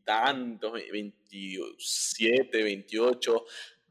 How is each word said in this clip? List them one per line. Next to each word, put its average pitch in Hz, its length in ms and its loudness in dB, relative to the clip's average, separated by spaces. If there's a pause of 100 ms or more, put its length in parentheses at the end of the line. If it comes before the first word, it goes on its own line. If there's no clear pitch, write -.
tantos, 117 680 0 (180)
veintisiete, 104 1700 -2
veintiocho, 113 840 0 (460)